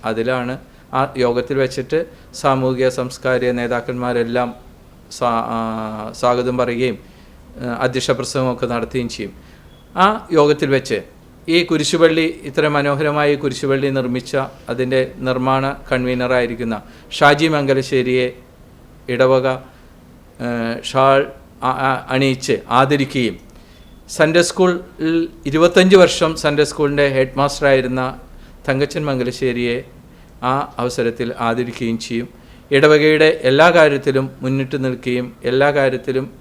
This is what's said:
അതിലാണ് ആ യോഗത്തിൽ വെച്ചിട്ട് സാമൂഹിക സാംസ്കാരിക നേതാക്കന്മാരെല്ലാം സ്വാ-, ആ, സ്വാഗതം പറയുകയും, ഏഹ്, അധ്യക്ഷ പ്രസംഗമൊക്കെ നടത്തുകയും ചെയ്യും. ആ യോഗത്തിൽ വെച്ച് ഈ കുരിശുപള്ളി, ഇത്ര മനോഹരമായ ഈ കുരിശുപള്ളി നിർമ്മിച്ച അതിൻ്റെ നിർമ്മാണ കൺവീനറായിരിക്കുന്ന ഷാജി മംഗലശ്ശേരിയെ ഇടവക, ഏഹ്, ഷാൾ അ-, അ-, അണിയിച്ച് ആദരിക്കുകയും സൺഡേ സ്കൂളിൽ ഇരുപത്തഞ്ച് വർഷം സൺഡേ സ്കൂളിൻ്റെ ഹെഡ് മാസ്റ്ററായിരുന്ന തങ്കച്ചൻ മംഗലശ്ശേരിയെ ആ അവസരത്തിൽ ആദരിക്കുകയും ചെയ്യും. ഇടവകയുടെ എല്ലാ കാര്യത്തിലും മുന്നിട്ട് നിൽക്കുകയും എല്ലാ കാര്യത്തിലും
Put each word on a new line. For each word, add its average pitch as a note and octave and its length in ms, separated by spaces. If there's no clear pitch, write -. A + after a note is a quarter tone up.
അതിലാണ് A#2+ 500
ആ C3 80
യോഗത്തിൽ B2 420
വെച്ചിട്ട് C3+ 400
സാമൂഹിക C3 540
സാംസ്കാരിക B2+ 640
നേതാക്കന്മാരെല്ലാം A#2+ 960
സ്വാ-, A#2 360
ആ, A#2 120
സ്വാഗതം B2 440
പറയുകയും, A#2+ 420
ഏഹ്, B2 220
അധ്യക്ഷ B2+ 300
പ്രസംഗമൊക്കെ B2 560
നടത്തുകയും A#2+ 420
ചെയ്യും. G2+ 240
ആ F#3 120
യോഗത്തിൽ D3 380
വെച്ച് B2+ 280
ഈ E3 160
കുരിശുപള്ളി, D#3+ 600
ഇത്ര D3 240
മനോഹരമായ D3 640
ഈ C#3+ 40
കുരിശുപള്ളി C3+ 540
നിർമ്മിച്ച B2+ 420
അതിൻ്റെ B2+ 320
നിർമ്മാണ C3 460
കൺവീനറായിരിക്കുന്ന B2 920
ഷാജി D3 380
മംഗലശ്ശേരിയെ C3+ 800
ഇടവക, C3 380
ഏഹ്, A#2 420
ഷാൾ C3+ 380
അ-, B2+ 200
അ-, C3+ 280
അണിയിച്ച് C3 460
ആദരിക്കുകയും C3+ 680
സൺഡേ E3 340
സ്കൂളിൽ F3 680
ഇരുപത്തഞ്ച് F3 500
വർഷം E3+ 400
സൺഡേ D3 280
സ്കൂളിൻ്റെ D3 440
ഹെഡ് C3 280
മാസ്റ്ററായിരുന്ന C3+ 680
തങ്കച്ചൻ C#3+ 420
മംഗലശ്ശേരിയെ B2 680
ആ B2+ 120
അവസരത്തിൽ A#2+ 500
ആദരിക്കുകയും A#2 600
ചെയ്യും. A#2+ 300
ഇടവകയുടെ D3+ 580
എല്ലാ C3+ 280
കാര്യത്തിലും C#3 560
മുന്നിട്ട് C3+ 380
നിൽക്കുകയും B2+ 480
എല്ലാ C3 260
കാര്യത്തിലും C3 560